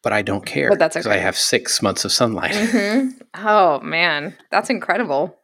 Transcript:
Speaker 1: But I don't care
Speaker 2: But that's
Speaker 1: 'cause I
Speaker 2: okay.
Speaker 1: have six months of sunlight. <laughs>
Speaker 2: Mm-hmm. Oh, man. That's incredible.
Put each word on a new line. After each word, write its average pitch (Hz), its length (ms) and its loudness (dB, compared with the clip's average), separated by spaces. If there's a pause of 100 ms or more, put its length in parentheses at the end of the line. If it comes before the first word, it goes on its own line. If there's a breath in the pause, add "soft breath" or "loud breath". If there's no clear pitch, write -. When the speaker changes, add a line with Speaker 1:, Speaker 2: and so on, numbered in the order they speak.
Speaker 1:
But 107 120 -2
I 104 80 0
don't 98 240 -4
care 139 240 -2
Speaker 2:
But - 100 4
that's 160 160 2
Speaker 1:
'cause 160 120 -4
I 104 80 2
Speaker 2:
okay. 95 40 2
Speaker 1:
have 95 180 -2
six - 440 0
months 98 240 0
of 98 80 -2
sunlight. 95 380 0
<laughs> - 20 -2
Speaker 2:
Mm-hmm. 220 640 0 (280)
Oh, 190 360 4
man. 156 520 -2 (160)
That's 214 200 0
incredible. 180 760 -2